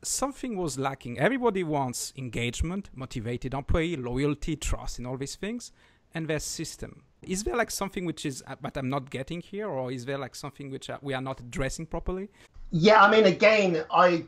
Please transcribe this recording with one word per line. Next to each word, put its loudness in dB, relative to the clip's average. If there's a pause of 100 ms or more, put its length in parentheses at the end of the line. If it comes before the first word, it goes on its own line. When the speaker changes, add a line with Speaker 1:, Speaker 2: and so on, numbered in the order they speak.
Speaker 1:
something -6
was -4
lacking. -6
Everybody 2
wants -4
engagement, -4
motivated -8
employee, 0
loyalty, -2
trust, -4
and -8
all -6
these -8
things, -10 (420)
and -6
their 0
system. -10 (200)
Is -4
there, -2
like, 0
something -4
which -6
is, -8
uh, -12
but -8
I'm -4
not -4
getting -8
here, -10
or -4
is -8
there, -4
like, -10
something -14
which, -12
uh, -10
we -4
are -2
not -8
addressing -4
properly? -6 (420)
Speaker 2:
Yeah, 8
I 10
mean, 10
again, 6
I 6